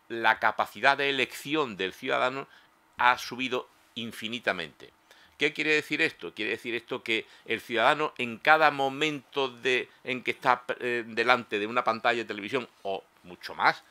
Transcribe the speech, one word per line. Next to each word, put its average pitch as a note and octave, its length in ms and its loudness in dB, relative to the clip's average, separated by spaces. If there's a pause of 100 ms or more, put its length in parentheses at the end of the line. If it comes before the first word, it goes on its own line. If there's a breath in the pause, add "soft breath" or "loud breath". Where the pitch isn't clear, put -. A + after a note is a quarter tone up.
la A2+ 300 4
capacidad A2 580 2
de C#3 140 0
elección C3+ 640 -2
del F#2 160 -2
ciudadano C3 560 -2 (480 loud breath)
ha B2 220 4
subido B2+ 500 -6 (260)
infinitamente. G#2+ 960 -6 (460 loud breath)
¿Qué C#3+ 140 2
quiere D3+ 200 0
decir D3+ 300 0
esto? F2+ 320 -4
Quiere G#2+ 160 -4
decir A2+ 240 -6
esto A#2 300 -6
que A2 200 -2 (220 loud breath)
el A2 140 -4
ciudadano C#3+ 580 2
en A#2 200 -6
cada D#3 340 6
momento C#3 760 -2
de, A#2+ 400 0 (140)
en B2+ 220 -6
que A#2 80 -2
está, B2+ 320 2 (160)
eh, A#2+ 260 -2
delante A#2 540 0
de G#2 80 -2
una A#2+ 160 0
pantalla A#2 340 0
de A2+ 60 -6
televisión, G#2 440 -6 (140)
o G2 220 -6 (180)
mucho F2+ 320 -16
más, A#2 360 0